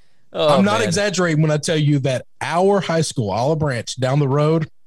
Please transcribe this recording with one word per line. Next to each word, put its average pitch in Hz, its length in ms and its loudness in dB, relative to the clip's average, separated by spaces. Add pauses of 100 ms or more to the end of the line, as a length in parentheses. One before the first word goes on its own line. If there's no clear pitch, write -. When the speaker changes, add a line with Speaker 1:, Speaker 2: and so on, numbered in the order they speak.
(320)
Speaker 1:
Oh, 151 240 2
Speaker 2:
I'm 196 80 4
not 208 160 2
Speaker 1:
man. 214 80 -2
Speaker 2:
exaggerating 175 540 0
when 156 80 2
I 151 60 0
tell 156 220 -2
you 147 220 2
that 131 260 -4 (140)
our 185 400 2
high 165 200 -2
school, 113 320 -2
Olive 135 260 0
Branch 131 400 -4
down 131 220 0
the 139 80 0
road, 151 400 0 (180)